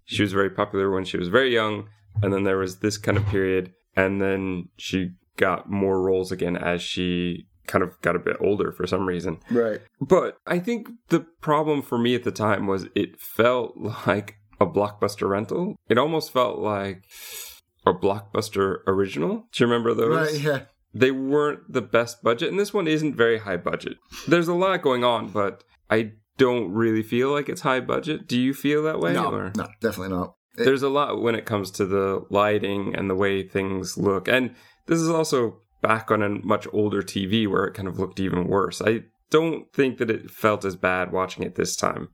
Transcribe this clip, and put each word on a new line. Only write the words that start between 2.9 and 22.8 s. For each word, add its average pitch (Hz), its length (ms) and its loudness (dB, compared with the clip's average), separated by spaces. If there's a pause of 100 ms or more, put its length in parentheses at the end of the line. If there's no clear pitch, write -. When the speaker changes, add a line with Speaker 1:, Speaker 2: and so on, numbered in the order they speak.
Speaker 1:
kind 101 220 0
of 101 80 0
period, 95 480 0 (200)
and 98 280 2
then 95 560 -2
she 90 320 -2 (260)
got 92 340 0
more 95 300 2
roles 92 320 2
again 87 240 -2
as 87 240 -2
she 87 680 -4 (200)
kind 95 180 0
of - 160 -8
got 87 160 0
a - 20 -2
bit - 220 -2
older 92 320 0
for 87 140 -6
some 95 200 -2
reason. 87 340 -4 (100)
Speaker 2:
Right. 117 320 0 (180)
Speaker 1:
But 135 460 2
I 175 120 -2
think 220 300 -4 (220)
the 160 160 2 (160)
problem 151 400 2
for 120 160 -2
me 120 160 2
at 120 100 -2
the 101 80 -2
time 104 340 0
was 95 280 -2
it 90 260 -2
felt 120 560 0 (300)
like 101 300 -2 (220)
a 101 80 4
Blockbuster 101 600 -2
rental. 110 480 -2 (100)
It 113 120 4
almost 151 340 0
felt - 280 0
like 98 440 -4 (800)
a 95 80 6
Blockbuster 98 920 0
original. 139 680 0
Do 127 120 2
you 117 60 4
remember 117 220 2
those? 120 400 2
Speaker 2:
Right, 151 100 -4
yeah. 143 180 0 (340)
Speaker 1:
They 123 160 4
weren't 139 600 0
the 127 120 0
best 117 400 0
budget, 120 280 0
and 185 80 -2
this 208 140 -2
one 190 160 0